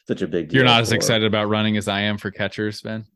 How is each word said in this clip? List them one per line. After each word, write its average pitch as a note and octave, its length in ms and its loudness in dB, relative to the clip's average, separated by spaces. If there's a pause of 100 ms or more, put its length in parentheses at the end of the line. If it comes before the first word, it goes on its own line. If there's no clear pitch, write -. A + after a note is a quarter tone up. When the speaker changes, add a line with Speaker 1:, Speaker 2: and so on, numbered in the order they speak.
Speaker 1:
such G2 160 -4
a E2+ 40 -4
big D#2+ 240 -4
Speaker 2:
You're C3 120 4
Speaker 1:
deal B2 80 6
Speaker 2:
not A#2 100 6
as G#2+ 80 0
Speaker 1:
for A2+ 60 0
Speaker 2:
excited A2 320 2
about G#2 220 0
running G#2+ 280 0
as G#2 100 -4
I G2+ 140 -2
am G#2 160 -2
for G2+ 140 -8
catchers, G#2+ 500 -6
Ben? A2 240 -10 (100)